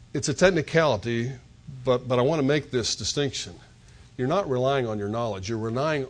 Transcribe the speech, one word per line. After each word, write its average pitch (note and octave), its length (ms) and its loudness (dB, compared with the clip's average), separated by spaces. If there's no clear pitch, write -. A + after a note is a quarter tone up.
it's - 160 -4
a C#3+ 60 0
technicality, C3+ 960 2
but, B2+ 240 2
but B2 100 2
I B2 40 4
want D3+ 180 2
to C3 60 2
make C#3+ 240 2
this A#2+ 260 -2
distinction. - 580 -4
You're B2+ 100 -2
not E3+ 240 0
relying B2+ 380 2
on G#2+ 100 -4
your G2+ 100 -4
knowledge. G#2+ 400 -4
You're A2+ 100 -2
relying C3 520 -2